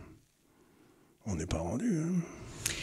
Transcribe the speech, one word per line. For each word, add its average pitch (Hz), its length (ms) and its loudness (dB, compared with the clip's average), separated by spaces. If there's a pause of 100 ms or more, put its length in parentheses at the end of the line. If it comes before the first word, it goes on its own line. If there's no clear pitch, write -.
(1300)
on 98 100 0
n'est 82 100 -2
pas 82 120 2
rendu, 165 400 2
hein. 165 140 2 (720)